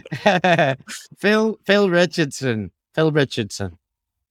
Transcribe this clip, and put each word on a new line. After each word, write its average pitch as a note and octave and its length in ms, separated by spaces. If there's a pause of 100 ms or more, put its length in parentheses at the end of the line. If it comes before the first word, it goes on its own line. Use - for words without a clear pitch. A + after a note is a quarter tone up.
(240)
<laughs> E3+ 540 (400)
Phil, G#3+ 460
Phil G3+ 260
Richardson. C3+ 840 (220)
Phil D#3+ 180
Richardson. A2+ 680 (520)